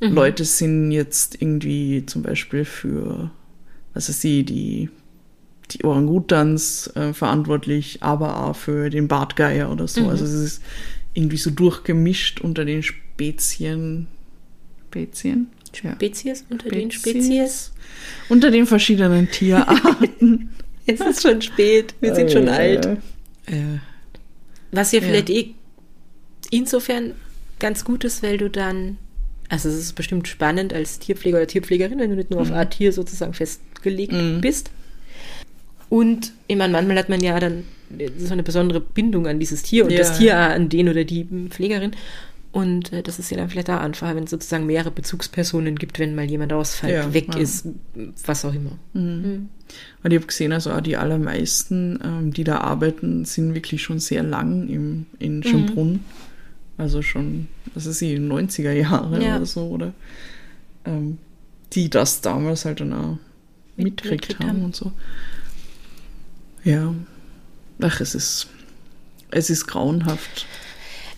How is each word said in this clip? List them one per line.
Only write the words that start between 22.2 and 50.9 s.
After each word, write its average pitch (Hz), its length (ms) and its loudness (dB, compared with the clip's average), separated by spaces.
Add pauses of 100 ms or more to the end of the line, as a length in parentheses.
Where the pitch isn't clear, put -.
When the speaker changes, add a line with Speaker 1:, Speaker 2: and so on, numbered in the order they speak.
Speaker 1:
schon - 180 8
Speaker 2:
Äh, - 20 4
Speaker 1:
alt. - 360 4 (600)
Speaker 2:
äh. 151 320 -2 (920)
Speaker 1:
Was 196 200 2
ja 226 80 6
Speaker 2:
Ja. 185 80 0
Speaker 1:
vielleicht 202 220 4
eh 220 240 0 (960)
insofern 240 600 0 (480)
ganz 214 240 0
gut 240 200 0
ist, 240 180 -2
weil 208 140 0
du 202 140 0
dann, 190 480 -2 (500)
also 156 220 0
es 156 60 0
ist 165 180 -6
bestimmt 175 340 -4
spannend 175 460 0
als 156 240 -4
Tierpfleger 180 400 0
oder 160 80 2
Tierpflegerin, 185 520 0
wenn 226 120 0
du 196 60 0
nicht 185 140 -2
nur 180 120 0
auf 160 80 0
Speaker 2:
Mhm. 160 60 0
Speaker 1:
ein 170 140 2
Tier 202 220 4
sozusagen 175 400 -4
festgelegt 190 800 -4
Speaker 2:
Mhm. 170 300 2
Speaker 1:
bist. - 280 0 (1160)
Und 226 440 4 (140)
ich 202 100 0
meine, 190 160 2
manchmal 190 260 4
hat 190 100 2
man 185 120 2
ja 180 200 2
dann 175 240 -2 (540)
so 180 140 -2
eine 180 100 0
besondere 170 380 2
Bindung 202 480 2
an 151 100 0
dieses - 240 -2
Tier 220 220 6
und 175 80 2
Speaker 2:
Ja. 175 60 4
Speaker 1:
das 175 200 4
Tier 220 180 10
auch 170 180 6
an 165 140 2
den 170 200 4
oder 165 160 4
die 170 200 -4 (260)
Pflegerin. 202 420 -2 (580)
Und, 180 420 0
äh, 175 100 -4
das 170 160 -8
ist 175 120 -8
ja 185 60 -4
dann 175 140 -4
vielleicht 180 180 -4
auch 180 100 0
einfacher, 160 380 -4
wenn 156 80 -4
es 156 60 -8
sozusagen 160 360 -4
mehrere 160 240 0
Bezugspersonen 165 840 -2
gibt, 147 220 -8
wenn 156 160 -2
mal 147 100 -2
jemand 151 300 -2
ausfällt, 151 400 0
Speaker 2:
Ja, 147 180 0
Speaker 1:
weg 160 220 2
Speaker 2:
ja. 165 60 -2
Speaker 1:
ist, - 260 -2 (580)
was 147 220 -2
auch 143 80 -2
immer. 143 240 -6 (160)
Speaker 2:
Mhm. 185 80 0
Speaker 1:
Mhm. 196 460 -4 (540)
Speaker 2:
Und 170 100 2
ich 165 60 6
hab 165 80 -8
gesehen, 156 260 -2
also 165 200 -2
auch - 80 -2
die 160 160 -2